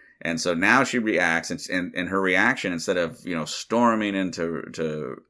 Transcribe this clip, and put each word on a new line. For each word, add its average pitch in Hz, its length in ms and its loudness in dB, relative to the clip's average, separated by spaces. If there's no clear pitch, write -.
And 82 180 -2
so 90 140 0
now 107 280 6
she 127 160 0
reacts, 87 520 2
and, 85 100 -6
and, 90 260 -4
and 87 120 -4
her 95 120 0
reaction, 95 520 2
instead 87 240 -2
of, 82 280 -2
you 87 120 -4
know, 80 80 -4
storming 110 720 0
in 92 160 -2
to, 82 300 -4
to 76 580 -6